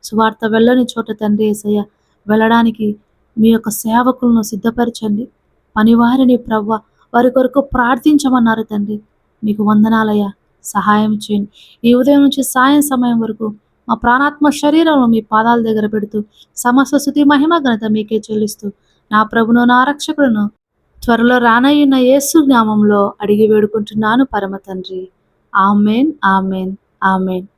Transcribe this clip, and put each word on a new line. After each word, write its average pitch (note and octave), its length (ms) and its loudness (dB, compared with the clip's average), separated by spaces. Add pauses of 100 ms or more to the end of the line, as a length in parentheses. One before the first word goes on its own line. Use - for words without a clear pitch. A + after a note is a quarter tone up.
సువార్త A3 420 -4
వెళ్ళని A3+ 360 2
చోట A3+ 300 -8
తండ్రి G#3+ 320 -2
యేసయ్య, G#3 400 -2 (420)
వెళ్ళడానికి A3+ 600 0 (520)
మీ A3 100 4
యొక్క A3+ 200 0
సేవకులను A#3 720 0
సిద్ధపరచండి. A3+ 880 -4 (480)
పనివారిని A#3+ 600 2
ప్రవ్వ, A3 360 -4 (420)
వారి A#3+ 160 4
కొరకు B3+ 300 0
ప్రార్థించమన్నారు B3+ 1000 0
తండ్రి. G#3+ 380 -6 (440)
మీకు G#3+ 180 -2
వందనాలయ్యా, G#3+ 680 0 (340)
సహాయం G#3+ 500 0
చేయండి. G#3 340 -6 (400)
ఈ A#3+ 60 6
ఉదయం C4 260 4
నుంచి C#4 220 2
సాయం C4+ 400 2
సమయం B3 380 -2
వరకు A3 340 -6 (340)
మా A#3 60 0
ప్రాణాత్మ C#4+ 560 0
శరీరంలో D4 560 2
మీ A3+ 140 0
పాదాల A3+ 420 0
దగ్గర A3 240 -2
పెడుతూ, G#3 360 -4 (340)
సమస్త C4 400 0
స్తుతి C#4+ 280 0
మహిమ D4 340 2
ఘనత A#3 320 -2
మీకే G#3+ 260 -2
చెల్లిస్తూ, G#3+ 540 -6 (420)
నా G#3+ 100 2
ప్రభును, A#3 420 2
నా B3 200 2
రక్షకుడును, C#4 680 -2 (540)
త్వరలో A#3+ 340 2
రానయ్యున్న C4+ 560 2
యేసు C4+ 440 2
నామంలో G#3+ 840 2
అడిగి G#3 260 2
వేడుకుంటున్నాను G#3+ 800 0
పరమ G3 320 -6
తండ్రి. F#3 520 -12 (460)
ఆమేన్, G#3 580 2 (120)
ఆమేన్, F#3+ 520 -2 (260)
ఆమేన్. F#3+ 440 -2 (120)